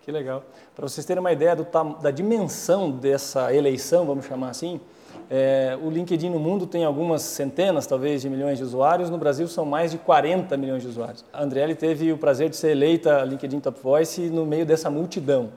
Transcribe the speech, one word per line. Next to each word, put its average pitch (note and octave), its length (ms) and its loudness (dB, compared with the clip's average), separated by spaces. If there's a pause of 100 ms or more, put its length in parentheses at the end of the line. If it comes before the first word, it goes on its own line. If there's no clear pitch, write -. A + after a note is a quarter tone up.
Que - 100 -14
legal. C3+ 320 -6 (320)
Pra C#3+ 140 -8
vocês C#3+ 160 -8
terem F#3 160 -2
uma F3+ 100 0
ideia E3 240 4
do D#3+ 120 -4
tam-, D#3 340 0
da D3+ 100 2
dimensão F#3 800 0
dessa C3 640 0
eleição, C#3+ 520 2
vamos C#3 180 -4
chamar C3 240 -8
assim, E3+ 320 -8 (500)
é, C3+ 520 2
o D#3+ 80 -4
LinkedIn F3 400 -2
no E3+ 80 0
mundo F3 280 0
tem E3+ 200 -2
algumas D3+ 340 0
centenas, C#3+ 640 -2
talvez, C#3 360 0
de C3+ 80 -4
milhões C#3 260 -2
de C3 80 -6
usuários. D3+ 460 2
No E3+ 80 -4
Brasil, D3 300 0
são E3 180 -4
mais D#3 240 0
de E3 80 -8
quarenta E3 580 2
milhões C3+ 260 -4
de B2 60 -10
usuários. A#2 420 -10
A D3 120 -6
Andriele C#3+ 320 0
teve D#3+ 360 0
o D#3 60 0
prazer D3 320 2
de - 80 -6
ser D#3 140 0
eleita D3+ 520 4
LinkedIn C3+ 380 -6
Top C3 220 -4
Voice D#3+ 480 2
no D#3+ 160 -2
meio D3+ 180 0
dessa D#3+ 240 2
multidão. C#3+ 680 0